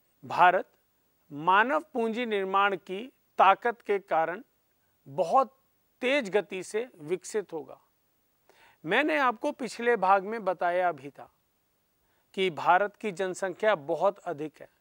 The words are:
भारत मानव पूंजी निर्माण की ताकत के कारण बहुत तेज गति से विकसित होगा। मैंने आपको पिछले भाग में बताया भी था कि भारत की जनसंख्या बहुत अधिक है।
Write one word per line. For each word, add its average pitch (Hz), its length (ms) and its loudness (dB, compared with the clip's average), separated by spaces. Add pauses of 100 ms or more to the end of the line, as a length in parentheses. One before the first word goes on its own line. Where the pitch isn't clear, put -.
(240)
भारत 135 460 4 (600)
मानव 196 520 2 (100)
पूंजी 226 320 -4
निर्माण 196 520 0
की 190 240 -10 (360)
ताकत 196 440 4
के 202 180 -2
कारण 165 420 -2 (680)
बहुत 175 480 0 (460)
तेज 254 280 0
गति 190 340 -2
से 226 320 -6
विकसित 175 580 -8
होगा। 143 260 -14 (1040)
मैंने 285 340 0
आपको 269 340 0
पिछले 240 440 -2
भाग 190 280 4
में 214 220 -8
बताया 180 460 0
भी 143 180 -14
था 123 220 -20 (1000)
कि 190 160 0
भारत 170 460 2
की 214 160 -6
जनसंख्या 190 640 -2
बहुत 160 440 -2
अधिक 151 420 -10
है। - 80 -20 (120)